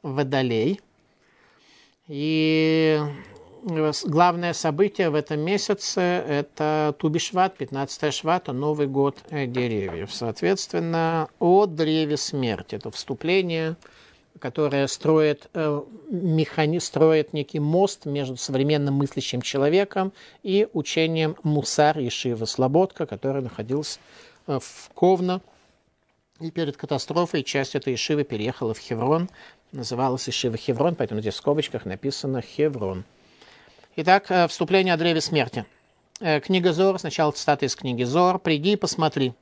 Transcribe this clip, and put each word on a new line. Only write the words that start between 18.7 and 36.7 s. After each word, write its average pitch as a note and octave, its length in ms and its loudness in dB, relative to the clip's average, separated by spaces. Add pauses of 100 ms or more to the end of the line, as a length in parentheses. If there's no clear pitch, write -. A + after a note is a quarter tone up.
мыслящим C#3 480 -2
человеком F#3+ 680 0 (300)
и G3+ 300 2
учением D#3+ 720 0
Мусар D3+ 560 2
Ешивы A#2 480 -4
Слободка, D#3 580 0
который C3+ 360 -4
находился, B2+ 580 -6 (480)
э, C#3 120 -2
в - 320 -18
Ковно. F3+ 480 2 (1000)
И D#3+ 100 -8
перед D#3+ 260 -4
катастрофой - 680 -2
часть C#3 320 -2
этой C3+ 160 -2
ешивы D3 320 0
переехала A2+ 500 -4
в - 40 -10
Хеврон. C#3+ 520 0 (400)
Называлась B2+ 560 -2
ешива A#2+ 300 -2
Хеврон, C#3+ 400 0
поэтому G#2+ 240 -4
здесь G#2+ 140 -4
в - 20 -8
скобочках D3 480 -2
написано C3 580 -6
«Хеврон». G#2+ 640 -4 (880)
Итак, F#3 360 4
э, F3+ 180 4
«Вступление F#3 460 2
о - 20 0
древе D#3+ 240 2
смерти». B2 460 -2 (540)
Э, D#3 200 2
книга F3+ 320 2